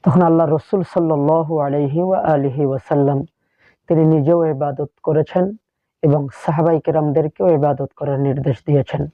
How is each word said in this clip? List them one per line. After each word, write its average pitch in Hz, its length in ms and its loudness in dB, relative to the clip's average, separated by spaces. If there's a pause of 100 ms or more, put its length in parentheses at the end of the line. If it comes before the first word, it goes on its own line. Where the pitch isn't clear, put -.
তখন 180 180 2
আল্লাহ 165 260 4
রসুল 160 360 -2
সাল্লাল্লাহু 160 760 0
আলাইহি 143 420 -2
ওয়া 185 180 0 (140)
আলিহি 143 320 -2
ওয়াসাল্লাম 139 540 0 (720)
তিনি 160 160 2
নিজেও 156 400 2
ইবাদত 147 460 -4 (120)
করেছেন 160 420 0 (580)
এবং 147 180 2 (120)
সাহাবাই 165 480 0
কেরামদেরকেও 151 680 -2
ইবাদত 143 460 0
করার 139 240 -4
নির্দেশ 139 460 -2
দিয়েছেন। 147 360 0 (120)